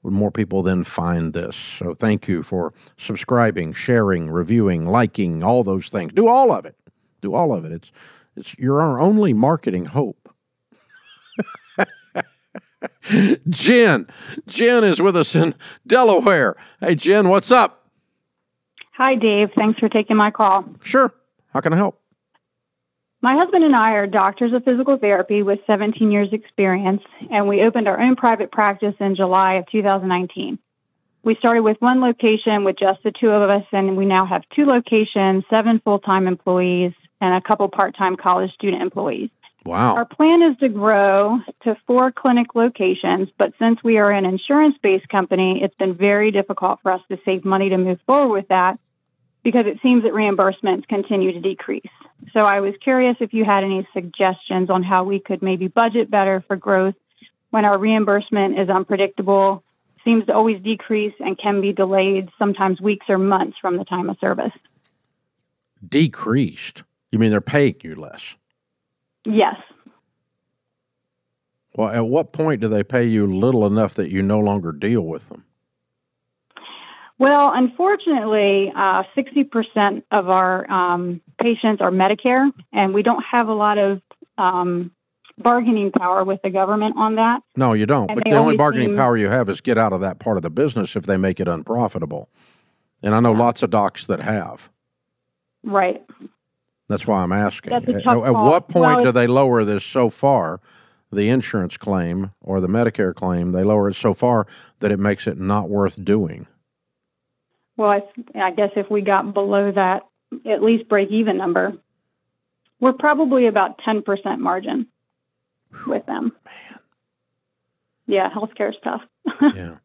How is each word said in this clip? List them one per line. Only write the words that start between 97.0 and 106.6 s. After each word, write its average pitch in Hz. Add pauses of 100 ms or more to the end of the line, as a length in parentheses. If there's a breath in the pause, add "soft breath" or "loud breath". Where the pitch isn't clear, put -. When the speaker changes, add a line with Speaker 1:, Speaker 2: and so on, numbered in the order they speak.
Speaker 1:
why 101
I'm 90
asking. 101
Speaker 2:
That's 240
a 220
Speaker 1:
At, 190
Speaker 2:
tough 233
Speaker 1:
at 131
Speaker 2:
call. 220
Speaker 1:
what 175
point 165
Speaker 2:
Well, 247
Speaker 1:
do 127
Speaker 2:
it -
Speaker 1:
they 120
lower 123
this 104
so 123
far, 113 (520 soft breath)
the 101
insurance 113
claim 95 (100)
or 95
the 90
Medicare 110
claim, 90
they 92
lower 101
it 95
so 107
far 120 (320 loud breath)
that 104
it 98
makes 101
it 76
not 98
worth 101
doing? 98 (1300)